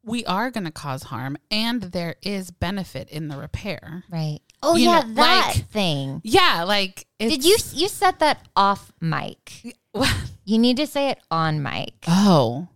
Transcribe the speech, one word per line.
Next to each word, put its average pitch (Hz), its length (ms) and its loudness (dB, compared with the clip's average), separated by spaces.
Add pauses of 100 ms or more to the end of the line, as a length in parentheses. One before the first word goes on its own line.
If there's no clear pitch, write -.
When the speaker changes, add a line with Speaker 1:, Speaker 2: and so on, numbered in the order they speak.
Speaker 1:
we 233 220 -6
are 208 260 -2
gonna 202 200 -6
cause 135 340 -8
harm 131 320 -8 (140)
and 226 320 -2
there 175 400 -6
is 190 280 -6
benefit 175 600 -8
in 156 180 -8
the 143 80 -10
repair. - 720 -10
Speaker 2:
Right. 156 300 -6 (220)
Oh, 302 140 4
Speaker 1:
You 240 140 6
Speaker 2:
yeah, 339 100 6
Speaker 1:
know, 226 140 -6
Speaker 2:
that 247 420 4
Speaker 1:
like, - 140 -4
Speaker 2:
thing. 147 540 -2
Speaker 1:
Yeah, 233 400 4
like, 196 420 -2 (120)
Speaker 2:
Did 262 260 -2
you, 370 100 8
Speaker 1:
it's - 200 -4
Speaker 2:
you 330 140 -2
said 370 320 0
that 302 260 0 (100)
off 196 440 0
mic. - 520 -6 (120)
Speaker 1:
Y-, 240 80 -16 (100)
<laughs> - 100 -20
what? 254 220 0 (300)
Speaker 2:
You 220 140 2
need 240 200 4
to 294 80 0
say 277 240 -2
it - 80 -6 (120)
on 160 320 0
mic. - 320 -8 (120)
Speaker 1:
Oh. 165 680 4